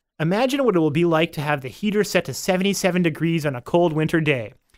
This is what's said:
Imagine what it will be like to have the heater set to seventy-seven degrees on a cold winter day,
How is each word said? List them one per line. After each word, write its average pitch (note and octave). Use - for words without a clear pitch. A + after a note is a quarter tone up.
Imagine B3
what A3+
it E3+
will D#3
be E3+
like E3
to D#3
have D3
the B2+
heater G3+
set F#3+
to C3+
seventy-seven F#3
degrees E3
on C#3+
a B2
cold F3
winter D#3
day, C3+